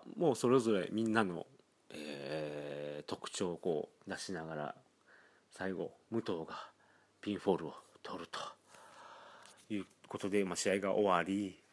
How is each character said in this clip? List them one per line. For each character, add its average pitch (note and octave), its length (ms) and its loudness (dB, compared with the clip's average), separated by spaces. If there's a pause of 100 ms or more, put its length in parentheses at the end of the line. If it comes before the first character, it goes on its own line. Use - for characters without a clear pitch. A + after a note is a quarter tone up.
(180)
も E3 140 6
う A#2 40 4
そ B2+ 140 4
れ C3 100 10
ぞ A2+ 140 4
れ F#2+ 180 2
み A2 120 0
ん A2 100 2
な A2 100 6
の、 F2 220 -4 (460)
え D2 1120 -8
ー、 - 40 -10
特 - 200 -8
徴 F2+ 240 -2
を E2 40 -8
こ E2 320 0 (180)
う - 20 -8
出 F#2 80 -6
し - 160 -6
な E2 120 -6
が D#2+ 100 -8
ら、 D2+ 200 -6 (760)
最 F#2+ 220 -4
後、 E2+ 180 -4 (200)
武 A2+ 100 0
藤 F#2 260 -4
が - 200 -12 (540)
ピ G#2 120 -2
ン F#2 60 -4
フ G2+ 120 2
ォ - 20 8
ー E2+ 40 2
ル D#2+ 100 -6
を D2 60 -10 (280)
取 G2 180 -10
る E2 80 -12
と - 1500 -14
い G#2 60 -2
う F#2 60 -8 (220)
こ - 100 -10
と G2+ 120 -4
で、 G2+ 140 4
ま F2+ 100 -2
あ、 - 20 -6
試 G2 160 2
合 G2 80 4
が F#2+ 140 0
終 G#2 140 4
わ F2+ 140 6
り、 F#2+ 380 -2 (120)